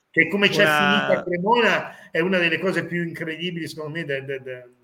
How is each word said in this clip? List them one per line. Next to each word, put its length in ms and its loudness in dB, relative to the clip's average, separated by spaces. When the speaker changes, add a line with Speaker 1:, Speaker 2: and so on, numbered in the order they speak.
Speaker 1:
Che 180 2
come 220 2
c'è 140 2
Speaker 2:
una 440 4
Speaker 1:
finita 160 2
Cremona 840 0
è 100 0
una 200 2
delle 180 2
cose 280 -2
più 180 -4
incredibili, 640 -6
secondo 240 -10
me, 140 -6
de-, 200 -4
de-, 160 -8
de-, 280 -14